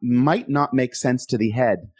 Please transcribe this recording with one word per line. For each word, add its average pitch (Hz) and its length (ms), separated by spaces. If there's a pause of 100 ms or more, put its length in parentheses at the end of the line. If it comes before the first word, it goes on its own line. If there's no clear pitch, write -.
might 135 480
not 143 240
make 127 220
sense 127 300
to 123 120
the 107 140
head, 110 260 (220)